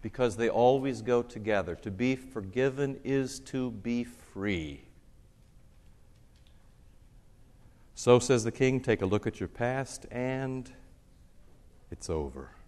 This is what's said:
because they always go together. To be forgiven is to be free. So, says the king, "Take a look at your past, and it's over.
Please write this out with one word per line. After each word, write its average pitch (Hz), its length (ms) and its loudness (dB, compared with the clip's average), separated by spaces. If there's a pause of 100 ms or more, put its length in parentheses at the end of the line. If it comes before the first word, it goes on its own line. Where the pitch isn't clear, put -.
because 117 360 -2
they 113 140 2
always 127 500 4
go 120 220 2
together. 104 540 -2
To - 140 -8
be 123 240 2
forgiven 131 880 -2
is 135 360 -2
to 127 300 -4
be 117 340 -2
free. 82 800 -6 (3000)
So, 123 240 8
says 120 260 4
the 113 80 -2
king, 131 280 2
"Take 113 200 2
a 98 60 0
look 101 200 2
at 110 140 -6
your 92 80 -4
past, 127 640 -4
and 131 600 -6 (1200)
it's - 200 -10
over. 69 400 -4 (180)